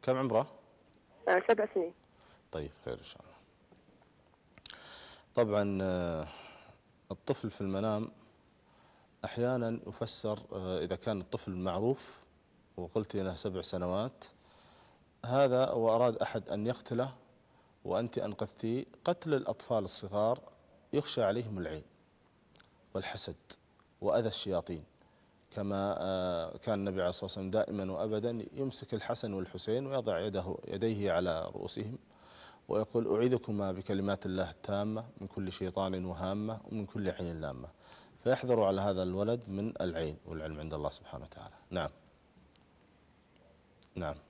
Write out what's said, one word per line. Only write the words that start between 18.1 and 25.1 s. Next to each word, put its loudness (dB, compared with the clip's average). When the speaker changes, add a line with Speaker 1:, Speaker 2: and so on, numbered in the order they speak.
Speaker 1:
أنقذتيه. -2
قتل 2
الأطفال 0
الصغار 0
يخشى 0
عليهم 2
العين -4
والحسد -2
وأذى 4
الشياطين، -2